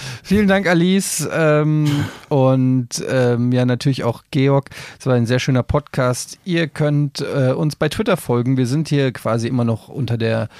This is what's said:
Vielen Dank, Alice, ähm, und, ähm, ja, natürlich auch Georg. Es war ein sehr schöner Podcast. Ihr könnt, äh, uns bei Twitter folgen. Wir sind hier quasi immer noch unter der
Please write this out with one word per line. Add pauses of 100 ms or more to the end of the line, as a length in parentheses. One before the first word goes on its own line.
(240)
Vielen
Dank,
Alice,
ähm, (240)
und, (200)
ähm,
ja,
natürlich
auch
Georg. (280)
Es
war
ein
sehr
schöner
Podcast.
Ihr
könnt,
äh,
uns
bei
Twitter
folgen.
Wir
sind
hier
quasi
immer
noch
unter
der (100)